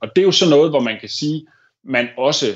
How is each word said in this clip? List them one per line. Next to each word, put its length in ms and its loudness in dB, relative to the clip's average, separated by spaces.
Og 160 -6
det 60 4
er 40 4
jo 60 2
sådan 180 2
noget, 200 4
hvor 100 0
man 200 -4
kan 80 -14
sige, 380 -6
man 320 -2
også, 400 -2